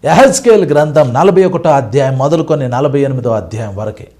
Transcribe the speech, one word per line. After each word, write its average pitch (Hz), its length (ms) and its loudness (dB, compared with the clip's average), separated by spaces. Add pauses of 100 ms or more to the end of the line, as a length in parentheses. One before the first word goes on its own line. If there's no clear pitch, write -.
యెహెజ్కేలు 220 600 4
గ్రంథం 147 480 2
నలభై 180 320 2
ఒకటో 180 240 -2 (120)
అధ్యాయం 131 360 -2
మొదలుకొని 147 520 -2
నలభై 139 340 -2
ఎనిమిదో 127 300 -4
అధ్యాయం 104 420 -8
వరకే 107 320 -10 (120)